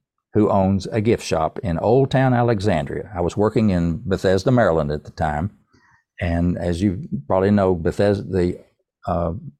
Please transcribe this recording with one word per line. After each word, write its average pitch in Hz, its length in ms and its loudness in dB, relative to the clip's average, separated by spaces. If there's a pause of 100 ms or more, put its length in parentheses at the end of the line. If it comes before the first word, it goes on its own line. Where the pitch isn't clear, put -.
(340)
who 107 160 4
owns 95 380 2
a 113 140 -2
gift 104 220 0
shop 80 360 -4
in 85 200 -4
Old 127 320 2
Town 131 220 2
Alexandria?" 104 840 0
I 87 60 -2
was 85 160 -2
working 107 320 2
in 85 360 0
Bethesda, 95 460 0
Maryland 82 400 2
at 76 120 -6
the - 80 -18
time. 80 400 -4 (680)
And 87 380 0
as 87 240 -4
you 104 260 -2 (200)
probably 95 240 2
know, 98 240 4
Bethesda, 98 480 0
the, 90 360 -2 (480)
uh, 87 260 -2 (260)